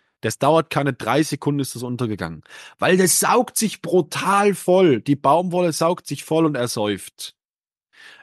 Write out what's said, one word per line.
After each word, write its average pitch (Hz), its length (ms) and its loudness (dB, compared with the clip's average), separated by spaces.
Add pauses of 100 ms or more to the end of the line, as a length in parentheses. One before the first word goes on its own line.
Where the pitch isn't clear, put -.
(200)
Das - 180 -4
dauert 156 320 2
keine 143 220 -2
drei 127 320 0
Sekunden, 143 380 -4
ist - 140 -6
das 120 80 -12
untergegangen. 107 600 -6 (340)
Weil 175 200 2
das 180 240 2
saugt 214 360 0
sich - 240 -4
brutal 202 720 0
voll. 180 480 4
Die 143 140 0
Baumwolle 170 560 0
saugt 165 360 -2
sich - 180 -10
voll 160 200 2
und 151 100 0
ersäuft. 110 800 -6 (840)